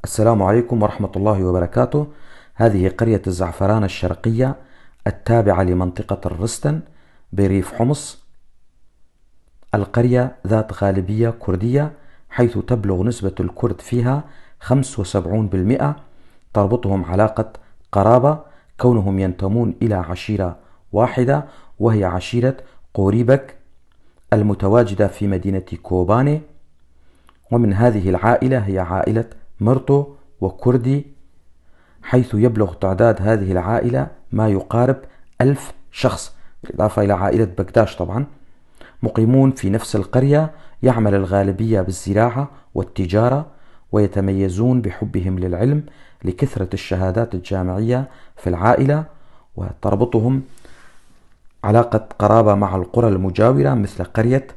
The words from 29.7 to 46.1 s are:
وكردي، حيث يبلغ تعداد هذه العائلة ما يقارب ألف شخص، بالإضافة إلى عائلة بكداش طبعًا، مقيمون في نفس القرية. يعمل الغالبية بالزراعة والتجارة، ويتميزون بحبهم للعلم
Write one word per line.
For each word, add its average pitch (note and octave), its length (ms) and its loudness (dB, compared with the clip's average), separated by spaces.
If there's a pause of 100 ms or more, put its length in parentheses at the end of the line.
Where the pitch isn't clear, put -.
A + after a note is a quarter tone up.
وكردي، B2 640 0 (960)
حيث B2 300 0
يبلغ G#2+ 400 2
تعداد F#2+ 480 2
هذه G2+ 300 0
العائلة A#2 560 -2 (240)
ما G#2+ 180 2
يقارب A#2+ 480 0 (440)
ألف C#3 320 2 (180)
شخص، - 440 -4 (280)
بالإضافة G#2+ 380 -2
إلى G2+ 120 2
عائلة G2 320 2
بكداش F#2+ 500 0
طبعًا، F#2+ 300 -4 (760)
مقيمون B2+ 480 4
في G2 180 -4
نفس G#2+ 260 -2
القرية. C#3 560 2 (320)
يعمل A2+ 320 2
الغالبية G2 640 0
بالزراعة G#2 680 -2 (260)
والتجارة، A2 680 0 (460)
ويتميزون G2 880 0
بحبهم F#2 580 -4
للعلم G#2 440 0 (400)